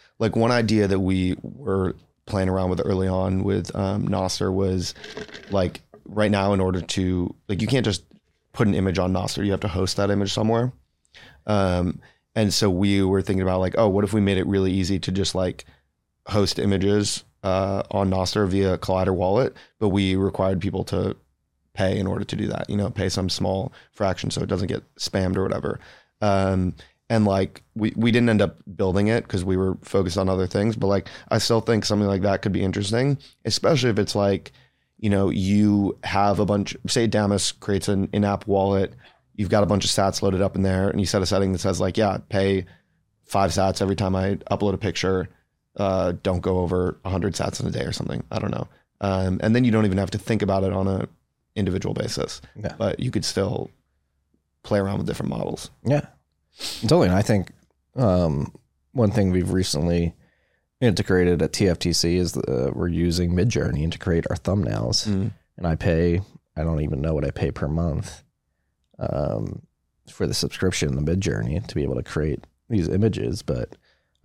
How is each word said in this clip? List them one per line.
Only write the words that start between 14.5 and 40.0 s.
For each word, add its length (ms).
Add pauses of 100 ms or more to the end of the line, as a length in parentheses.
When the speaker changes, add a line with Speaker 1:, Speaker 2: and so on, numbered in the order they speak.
Speaker 1:
easy 260
to 140
just, 240
like, 280 (640)
host 320
images, 640 (220)
uh, 480
on 180
Nostr 380
via 300
Collider 360
wallet, 400 (240)
but 120
we 260
required 440
people 240
to 320 (580)
pay 220
in 120
order 160
to 100
do 140
that, 200
you 80
know, 140
pay 180
some 200
small 440 (200)
fraction 400
so 80
it 80
doesn't 180
get 160 (140)
spammed 400
or 80
whatever." 340 (420)
Um, 540 (340)
and, 160
like, 380 (140)
we, 180
we 160
didn't 200
end 120
up 140 (180)
building 320
it 220
'cause 160
we 120
were 260
focused 360
on 100
other 200
things, 260
but, 140
like, 200 (200)
I 100
still 220
think 240
something 240
like 140
that 200
could 100
be 120
interesting, 540 (260)
especially 460
if 100
it's, 160
like, 340 (480)
you 120
know, 200
you 720
have 380
a 60
bunch, 300 (120)
say 180
Damus 460
creates 340
an 260
in-app 360
wallet, 460 (420)
you've 140
got 120
a 40
bunch 180
of 60
sats 320